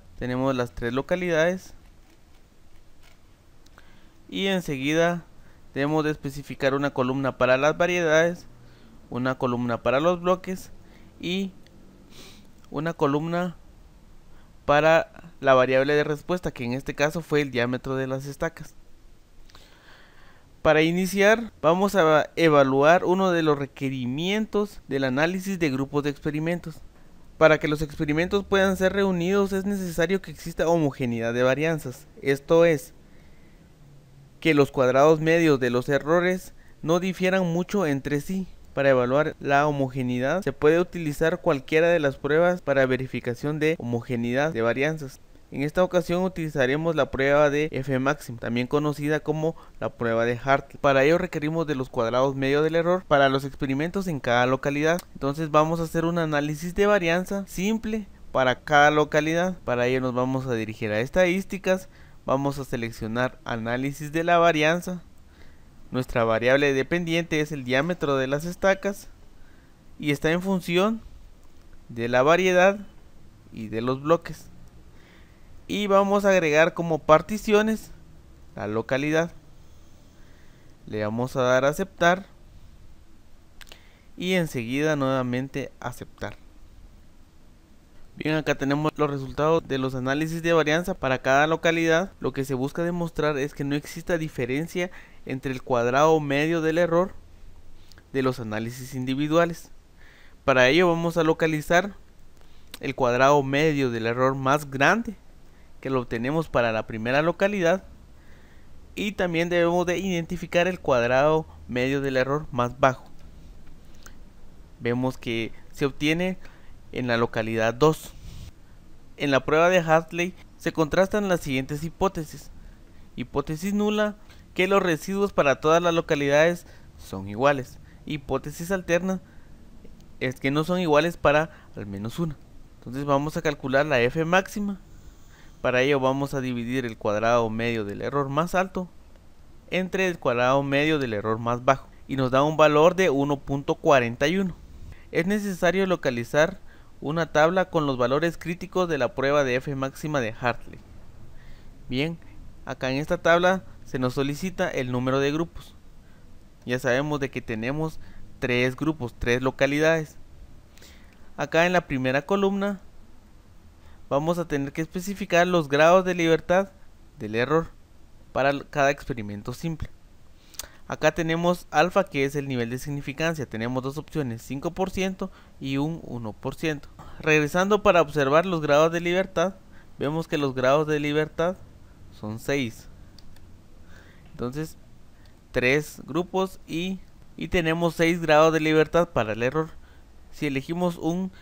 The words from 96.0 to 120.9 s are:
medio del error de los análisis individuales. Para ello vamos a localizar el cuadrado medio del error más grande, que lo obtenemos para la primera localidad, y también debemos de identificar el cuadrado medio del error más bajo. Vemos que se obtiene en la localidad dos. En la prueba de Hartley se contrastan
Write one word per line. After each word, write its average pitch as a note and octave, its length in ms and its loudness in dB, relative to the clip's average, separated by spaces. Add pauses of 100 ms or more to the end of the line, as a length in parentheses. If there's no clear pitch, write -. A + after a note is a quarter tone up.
medio D3 400 0
del D#3+ 180 0
error F3 340 2 (1000)
de C3+ 100 0
los C3 160 0
análisis A#2+ 560 -8
individuales. D3 800 0 (720)
Para B2+ 240 8
ello E3+ 200 6
vamos E3 280 0
a E3 80 4
localizar D#3+ 720 2 (800)
el C3+ 160 -6
cuadrado C3+ 480 4
medio C#3 480 2
del A2+ 160 -2
error B2+ 300 0
más C#3 340 0
grande, F3 460 2 (640)
que C3 100 -8
lo C3 100 0
obtenemos B2 480 -2
para A#2+ 220 2
la A2 160 -2
primera A#2 340 -2
localidad, F3+ 600 0 (1120)
y G3 180 -4
también F3 360 0
debemos F3 380 2
de F3 120 -2
identificar F3 680 -2
el F3+ 100 -4
cuadrado C#3 680 2 (200)
medio C3 340 -2
del C3+ 160 -2
error C#3 360 0
más B2 260 -2
bajo. C3 260 2 (1700)
Vemos B2+ 400 -4
que A2+ 340 -6 (200)
se - 140 -2
obtiene E3 520 -2 (540)
en B2+ 140 -4
la A#2+ 100 0
localidad A2+ 580 0
dos. D3+ 380 2 (1040)
En D3 140 -2
la C3 160 2
prueba D#3+ 240 4
de F#3 80 6
Hartley E3+ 560 0 (240)
se D#3+ 140 -4
contrastan F#3+ 560 0